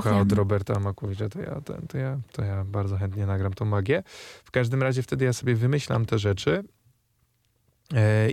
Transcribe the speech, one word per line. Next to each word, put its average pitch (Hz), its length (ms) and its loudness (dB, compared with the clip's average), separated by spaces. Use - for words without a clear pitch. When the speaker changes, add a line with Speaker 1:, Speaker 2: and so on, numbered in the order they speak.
Speaker 1:
Pozdrawiamy. 101 200 4
Speaker 2:
od 98 100 4
Roberta 101 480 2
Makłowicza, 98 480 -4
to 165 120 -10
ja, - 200 -8
to, - 140 -10
to 139 100 -8
ja, 131 200 -4
to 113 120 -4
ja 98 200 -2
bardzo 98 320 -2
chętnie 98 300 -2
nagram 98 260 0
tą 101 120 -6
magię. 104 380 0
W - 60 -20
każdym 127 320 0
razie 131 200 0
wtedy 135 220 -2
ja 127 80 4
sobie 123 220 0
wymyślam 123 520 0
te 117 120 2
rzeczy, 107 460 2
e, 107 380 4